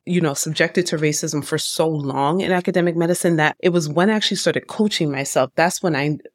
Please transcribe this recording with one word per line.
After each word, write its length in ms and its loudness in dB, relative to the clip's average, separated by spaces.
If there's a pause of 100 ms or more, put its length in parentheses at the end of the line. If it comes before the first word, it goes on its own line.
you 160 0
know, 140 0
subjected 520 0
to 100 -4
racism 480 -2
for 140 -4
so 280 -2
long 540 0
in 100 -2
academic 460 0
medicine 400 2
that 240 2
it 80 4
was 200 0
when 220 2
I 40 2
actually 240 -2
started 280 0
coaching 460 0
myself, 420 0
that's 260 0
when 140 0
I, 220 0 (180)